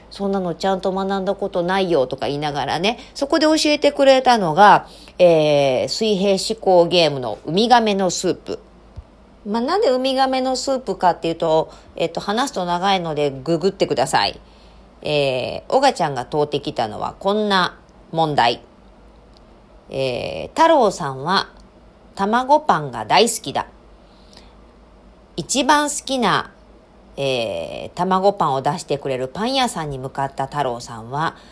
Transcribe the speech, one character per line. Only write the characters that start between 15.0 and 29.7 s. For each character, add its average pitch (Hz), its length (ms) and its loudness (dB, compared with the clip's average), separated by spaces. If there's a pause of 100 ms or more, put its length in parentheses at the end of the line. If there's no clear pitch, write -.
え 131 640 -2
ー、 - 80 2
お 269 40 2
が 269 120 4
ち 190 100 -6
ゃ 156 60 0
ん 139 60 -6
が 123 100 -6
問 151 200 -2
う 147 40 -2
て 143 120 -4
き - 120 -8
た 113 160 -4
の 101 100 -12
は 117 200 -8
こ 196 160 -2
ん 214 160 -2
な 185 260 0 (340)
問 160 240 -2
題。 120 280 0 (1300)
え 123 560 -6
ー、 - 20 -14 (100)
太 330 100 6
郎 269 220 4
さ 143 200 -6
ん 131 140 -10
は 185 260 -2 (640)
卵 254 460 2
パ 180 180 0
ン 143 120 -8
が 117 140 -10
大 196 240 4
好 - 140 -6
き 139 100 -10
だ。 - 140 -4 (1700)
一 247 280 -2
番 294 260 2
好 - 60 -8 (100)
き 262 120 -4
な、 180 320 0 (680)
え 113 760 -6
ー、 - 40 -8
卵 190 340 2
パ 185 140 -2
ン 139 80 0
を 131 80 -2
出 143 160 -2
し - 60 -14
て 147 120 -4
く 139 140 -6
れ 127 80 -4
る 131 100 -6
パ 180 140 -10
ン 247 100 -2
屋 262 160 0
さ 175 140 -8